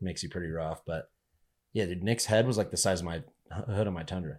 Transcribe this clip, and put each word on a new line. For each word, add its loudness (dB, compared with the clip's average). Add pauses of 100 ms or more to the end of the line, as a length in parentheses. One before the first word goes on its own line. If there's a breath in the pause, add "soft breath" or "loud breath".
makes -4
you -6
pretty -6
rough, -4
but -6 (640)
yeah, 2
dude, -4
Nick's 2
head 6
was, 2
like, 2
the -4
size 4
of -4
my -4
h-, -6 (440)
hood 2
of -2
my -6
Tundra. -6